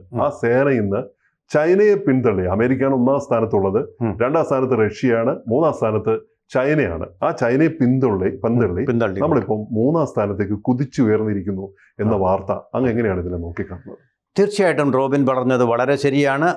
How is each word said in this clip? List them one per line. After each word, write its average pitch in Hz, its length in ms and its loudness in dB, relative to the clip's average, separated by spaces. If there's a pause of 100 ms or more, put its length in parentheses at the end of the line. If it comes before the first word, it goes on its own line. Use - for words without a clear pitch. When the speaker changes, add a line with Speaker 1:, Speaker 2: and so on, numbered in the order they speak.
(120)
Speaker 1:
ഉം. 120 100 -2
Speaker 2:
ആ 143 60 0
സേന 131 400 0
ഇന്ന് 110 340 0 (520)
ചൈനയെ 190 400 4
പിന്തള്ളി. 123 520 0
അമേരിക്കയാണ് 123 480 0
ഒന്നാം 131 260 2
സ്ഥാനത്തുള്ളത്. 113 680 0 (120)
Speaker 1:
ഉം. 107 220 -2
Speaker 2:
രണ്ടാം 147 220 2
സ്ഥാനത്ത് 135 280 0
റഷ്യയാണ്, 139 640 0 (120)
മൂന്നാം 143 240 2
സ്ഥാനത്ത് 110 460 -2 (360)
ചൈനയാണ്. 131 520 0 (160)
ആ 156 80 0
ചൈനയെ 139 380 2
പിന്തള്ളി, 120 600 0
പിന്തള്ളി 113 540 0
Speaker 1:
പിന്തള്ളി. 113 360 -2
Speaker 2:
നമ്മളിപ്പം 123 360 0
മൂന്നാം 120 500 0
സ്ഥാനത്തേക്ക് 101 460 -2
കുതിച്ചുയർന്നിരിക്കുന്നു 107 1200 -2 (260)
എന്ന 107 140 0
Speaker 1:
ആ. - 20 0
Speaker 2:
വാർത്ത 95 360 0 (220)
അങ്ങ് 127 160 0
എങ്ങനെയാണ് 107 300 -2
ഇതിനെ 90 160 -6
നോക്കിക്കാണുന്നത്? 85 640 -12 (400)
Speaker 1:
തീർച്ചയായിട്ടും 185 540 0
റോബിൻ 135 340 2
പറഞ്ഞത് 127 380 2
വളരെ 123 320 2
ശരിയാണ്. 143 600 0